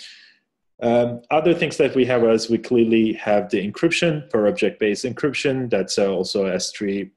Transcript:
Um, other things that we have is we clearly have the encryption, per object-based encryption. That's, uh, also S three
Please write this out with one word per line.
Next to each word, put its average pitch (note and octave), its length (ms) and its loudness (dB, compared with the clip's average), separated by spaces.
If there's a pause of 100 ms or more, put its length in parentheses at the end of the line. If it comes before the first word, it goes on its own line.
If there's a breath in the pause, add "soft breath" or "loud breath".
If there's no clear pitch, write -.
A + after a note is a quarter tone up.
(840 loud breath)
Um, A#2+ 480 0
other D#3+ 240 2
things D#3+ 220 -2
that C3+ 180 2
we C3 120 2
have B2 180 2
is A2+ 260 2
we A2+ 80 2
clearly A2+ 540 2
have G#2 360 0
the G2 160 -2
encryption, D#3 640 -2
per G#2 200 2
object-based G2+ 560 0
encryption. C3 640 -4
That's, G2 280 -2
uh, G2 140 2
also F#2+ 340 -2
S F#2 260 -4
three G3 440 -6